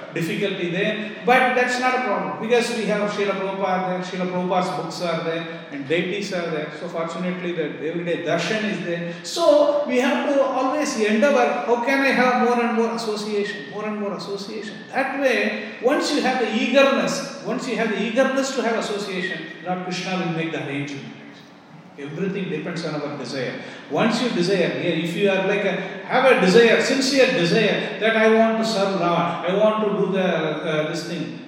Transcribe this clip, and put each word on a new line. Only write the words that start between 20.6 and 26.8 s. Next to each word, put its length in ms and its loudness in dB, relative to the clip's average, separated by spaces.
arrangement. 520 -8
Everything 500 -4
depends 380 -6
on 80 -4
our 240 -6
desire. 420 -6
Once 320 2
you 80 0
desire, 500 2
yeah, 240 0
if 100 -2
you 140 2
are 180 2
like 200 2
a, 60 2
have 260 2
a 80 4
desire, 400 8